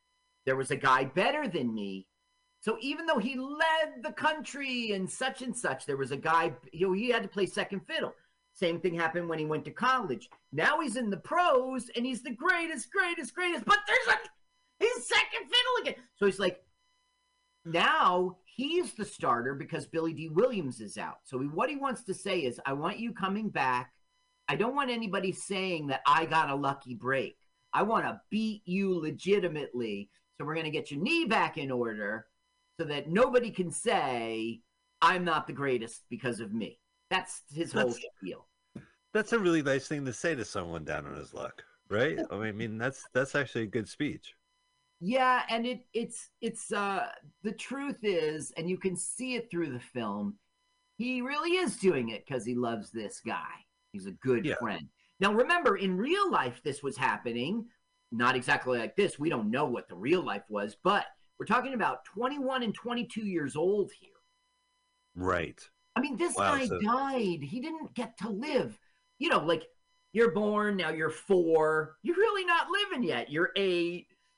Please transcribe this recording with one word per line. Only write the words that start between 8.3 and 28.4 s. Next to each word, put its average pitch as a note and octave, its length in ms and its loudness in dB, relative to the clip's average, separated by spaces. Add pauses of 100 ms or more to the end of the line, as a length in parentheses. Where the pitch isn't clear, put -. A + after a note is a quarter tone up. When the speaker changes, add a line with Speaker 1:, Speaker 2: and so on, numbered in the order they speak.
Speaker 1:
Same E3+ 260 0
thing F3+ 140 0
happened E3+ 340 0
when D#3+ 120 0
he D#3 60 0
went D3+ 200 -2
to D3+ 60 -12
college. G#3+ 580 0 (240)
Now G#3 260 2
he's B3 160 -2
in A#3+ 140 0
the F#3+ 80 -2
pros C4 720 2
and A#3+ 160 -4
he's C4 180 -4
the D4+ 80 -8
greatest, E4 600 0
greatest, E4+ 440 0
greatest. F4 300 -2
But G#4 200 6
there's A4+ 300 4
a, - 40 -2 (600)
he's A#4+ 280 2
second A4 420 0
fiddle B4 320 4
again. B3+ 140 -4 (200)
So G3+ 100 2
he's F#3+ 140 2
like, F#3 240 0 (1000)
now F#3 800 4
he's D4+ 480 -2
the G#3 120 -6
starter B2+ 500 -2
because C3+ 320 -6
Billy E3 260 -2
Dee D#3 160 -8
Williams E3+ 520 2
is - 160 -12
out. E2 260 -8
So B2+ 160 -6
he, C#3+ 80 -2
what G3+ 220 0
he D4 80 -6
wants C4+ 260 -4
to F#3 100 -6
say F#3 260 -2
is, B2 260 -2
"I C#3 80 -2
want D#3+ 260 -4
you A#3 140 -6
coming G3 360 -2
back. B2+ 440 0 (560)
I D3+ 60 0
don't A#3 200 0
want C4+ 160 0
anybody G3 400 -2
saying F#3 560 -4
that C3+ 180 -2
I D#3+ 200 6
got D#3 240 2
a C#3 60 0
lucky C#3 380 -4
break. A#2+ 440 -2 (340)
I D#3+ 120 2
wanna D#3 460 0
beat A3 360 -2